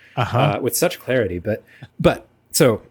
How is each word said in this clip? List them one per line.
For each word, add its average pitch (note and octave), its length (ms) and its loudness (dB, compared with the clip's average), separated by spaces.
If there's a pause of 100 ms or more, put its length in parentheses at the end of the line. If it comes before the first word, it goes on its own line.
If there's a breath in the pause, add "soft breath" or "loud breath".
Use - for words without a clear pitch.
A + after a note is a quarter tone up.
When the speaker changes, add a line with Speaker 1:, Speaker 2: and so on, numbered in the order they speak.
(160 soft breath)
Speaker 1:
Uh-huh. B2 220 -2
Speaker 2:
uh, G#2+ 240 0
with A#2+ 160 -4
such - 220 -2
clarity. G#2+ 400 -2
But, G#2+ 240 -6 (360 loud breath)
but D#3+ 280 0 (240)
so A#2+ 400 4